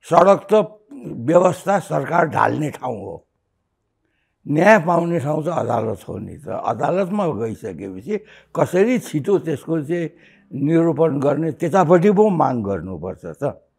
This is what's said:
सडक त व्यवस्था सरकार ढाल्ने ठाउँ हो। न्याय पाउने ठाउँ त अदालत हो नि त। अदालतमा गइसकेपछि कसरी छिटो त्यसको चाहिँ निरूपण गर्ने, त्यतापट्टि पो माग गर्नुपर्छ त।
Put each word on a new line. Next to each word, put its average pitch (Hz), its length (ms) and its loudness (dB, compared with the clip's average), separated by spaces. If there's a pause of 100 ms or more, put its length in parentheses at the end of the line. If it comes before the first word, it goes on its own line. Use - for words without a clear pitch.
सडक 175 500 6
त 214 260 2 (240)
व्यवस्था 175 760 2
सरकार 156 480 -2
ढाल्ने 123 420 0
ठाउँ 123 280 -10
हो। 95 300 -14 (1200)
न्याय 180 320 4
पाउने 170 400 0
ठाउँ 147 260 -4
त - 20 -2
अदालत 113 520 -2 (100)
हो - 80 -10
नि - 200 -12
त। - 100 -16
अदालतमा 170 800 -2
गइसकेपछि 98 920 -8 (380)
कसरी 196 440 2
छिटो 156 400 -2
त्यसको 156 420 -4
चाहिँ 160 280 -6 (440)
निरूपण 160 680 2
गर्ने, 147 320 0
त्यतापट्टि 175 600 4
पो 214 180 4
माग 135 320 0
गर्नुपर्छ 92 640 -6
त। 90 360 -8 (180)